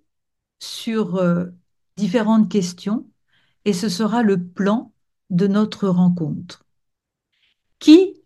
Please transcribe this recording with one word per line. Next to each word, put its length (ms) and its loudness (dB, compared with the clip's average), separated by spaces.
sur, 560 -6
euh, 300 -2
différentes 520 0
questions 600 -4
et 80 0
ce 160 -4
sera 340 -2
le 240 0
plan 460 -4
de 180 0
notre 400 -2
rencontre. 760 -2
Qui 340 6